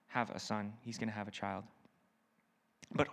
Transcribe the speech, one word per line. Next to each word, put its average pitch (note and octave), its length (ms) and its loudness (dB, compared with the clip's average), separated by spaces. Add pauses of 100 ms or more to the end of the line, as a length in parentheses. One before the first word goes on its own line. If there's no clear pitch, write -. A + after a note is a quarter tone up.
have A#2+ 240 2
a - 80 -4
son, G#2+ 420 0
he's A2+ 160 -6
gonna A2 140 0
have G#2 160 -2
a G2 40 -6
child. G2 320 -2 (1300)
But D3 220 6